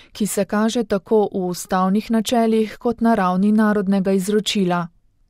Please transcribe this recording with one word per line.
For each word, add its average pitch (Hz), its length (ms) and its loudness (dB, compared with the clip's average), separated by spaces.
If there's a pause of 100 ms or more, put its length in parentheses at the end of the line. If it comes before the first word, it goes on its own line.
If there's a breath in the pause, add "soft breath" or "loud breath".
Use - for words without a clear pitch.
(120)
ki 208 160 -4
se 196 180 -2
kaže 220 380 0
tako 208 500 0
v 185 160 -4
ustavnih 190 600 -2
načelih 226 680 0
kot 240 240 -4
na 233 140 2
ravni 190 360 2
narodnega 202 600 2
izročila. 190 760 0 (420)